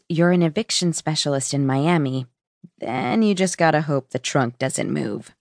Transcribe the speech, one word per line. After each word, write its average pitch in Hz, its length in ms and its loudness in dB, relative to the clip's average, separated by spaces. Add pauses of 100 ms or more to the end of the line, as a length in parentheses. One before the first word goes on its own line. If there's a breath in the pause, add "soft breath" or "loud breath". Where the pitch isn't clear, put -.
you're 170 240 4
an 180 100 4
eviction 170 520 0
specialist 147 600 -2
in 139 120 2
Miami, 135 640 0 (500)
then 214 460 -2
you 208 120 4
just 180 220 0
gotta 160 240 4
hope 147 280 -2
the 123 100 -4
trunk 123 380 -2
doesn't 131 320 -4
move. 110 520 -6